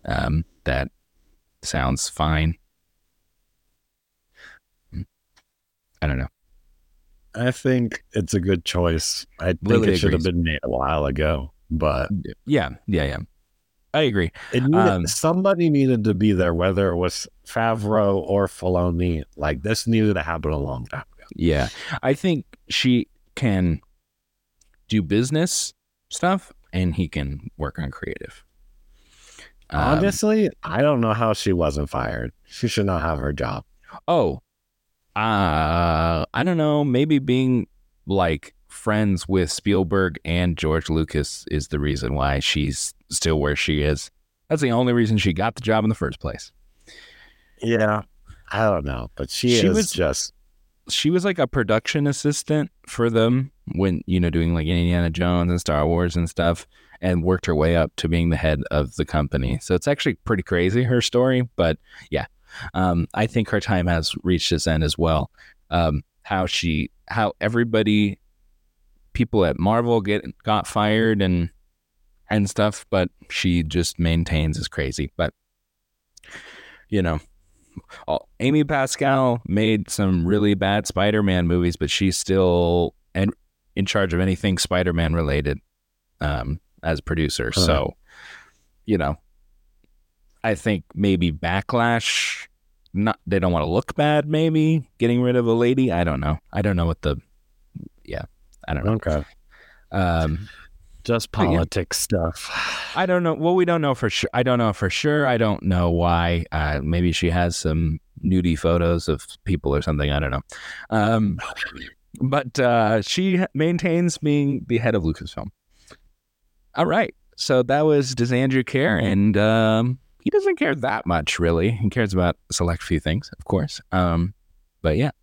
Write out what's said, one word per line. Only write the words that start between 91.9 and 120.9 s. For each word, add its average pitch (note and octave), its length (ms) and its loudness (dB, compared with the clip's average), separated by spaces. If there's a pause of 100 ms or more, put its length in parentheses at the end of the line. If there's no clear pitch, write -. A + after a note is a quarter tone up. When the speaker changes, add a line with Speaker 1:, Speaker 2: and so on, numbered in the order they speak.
Speaker 1:
not, G#2 340 0
they F#2+ 120 0
don't F2+ 120 2
wanna D#2 160 2
look F2+ 280 -2
bad, D3 320 2
maybe, D#3+ 720 2
getting A#2+ 240 2
rid B2 140 2
of A#2+ 120 2
a A2+ 60 4
lady. A#2+ 380 4
I F2 120 2
don't D2+ 160 0
know. D2 200 -2 (140)
I G2+ 80 -2
don't G2 140 2
know E2+ 100 2
what E2 160 -2
the, D2 160 -2 (880)
yeah, - 180 -10 (440)
I D#2 60 -4
don't C#2+ 120 -4
know. G#2+ 80 2
Speaker 2:
Okay. D#2 300 -2 (680)
Speaker 1:
Um, E2+ 560 0 (560)
Speaker 2:
Just A#2 280 -2
Speaker 1:
but A2 120 -2
yeah. F2+ 40 2
Speaker 2:
politics E2+ 500 -2
stuff. E2 520 -4 (460)
Speaker 1:
I F#3 100 0
don't F3+ 180 2
know. D#3+ 100 2
Well, E3+ 220 2
we F3+ 100 4
don't E3+ 160 2
know C#3 140 2
for A2+ 140 -2
sure. - 240 -2
I B2 100 2
don't B2 160 2
know A2 140 2
for F#2+ 160 -2
sure. D3 380 0
I B2 100 2
don't A2 260 0
know F2 260 2
why. E2+ 640 2
Uh, D2+ 320 -2
maybe E2+ 280 2
she E2+ 180 0
has F2 280 0
some D#2+ 420 0 (240)
nudie F2+ 340 2
photos E2+ 500 0
of D2 180 -2 (180)
people C#2+ 320 -2
or D2 60 0
something. D2 300 -2
I C#2+ 80 0
don't C#2+ 120 -2
know. C2+ 100 -4 (480)
Um, G#2+ 500 0 (800)
but, C3+ 380 -2
uh, A2+ 420 4
she F#3 360 0
ha-, F#3 160 0
maintains E3+ 640 0
being C#3+ 500 0
the A#2+ 100 0
head A#2 180 0
of F#2 80 0
Lucasfilm. - 440 -4 (1300)
All E3 100 2
right. F#3 280 0 (220)
So B2+ 280 2
that C3+ 220 2
was C#3+ 300 4
Does A#2+ 180 0
Andrew C3 300 2
Care? C3 340 0
And, G2 400 4
um, A2 600 2 (220)
he - 80 -2
doesn't G4 280 2
care C#4+ 180 0
that B2 300 -4